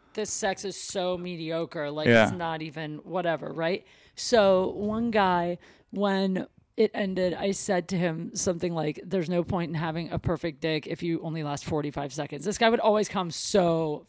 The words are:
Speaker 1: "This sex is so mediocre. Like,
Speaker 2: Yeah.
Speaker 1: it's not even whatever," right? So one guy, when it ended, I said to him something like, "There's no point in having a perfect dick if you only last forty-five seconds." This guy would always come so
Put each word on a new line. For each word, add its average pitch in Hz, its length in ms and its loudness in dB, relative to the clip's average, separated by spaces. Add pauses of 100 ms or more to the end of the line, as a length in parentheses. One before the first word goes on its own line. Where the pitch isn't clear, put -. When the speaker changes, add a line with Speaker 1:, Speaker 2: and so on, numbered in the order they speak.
(140)
Speaker 1:
"This 214 180 -4
sex 196 340 -4
is 185 160 -6
so 180 360 -2
mediocre. 165 760 -6
Like, 151 160 -2
Speaker 2:
Yeah. 113 200 10
Speaker 1:
it's - 80 -2
not 160 260 -4
even 156 420 -8
whatever," 165 480 -2
right? 165 340 -2 (300)
So 196 600 6
one 214 360 -2
guy, 180 460 2 (340)
when 190 560 0 (300)
it 214 160 4
ended, 185 400 0
I 196 180 -2
said 180 380 0
to 190 80 0
him 165 360 -2
something 175 400 -2
like, 156 300 -2
"There's 180 260 -2
no 175 140 2
point 175 260 -2
in 175 60 -4
having 165 360 -4
a 170 80 -4
perfect 165 420 -2
dick 156 260 0
if 165 160 -6
you 165 200 0
only 160 200 -4
last 143 220 -4
forty-five 147 480 -4
seconds." 147 320 -8
This 202 120 -2
guy 226 120 4
would 226 100 4
always 214 300 2
come 180 220 -4
so 165 760 2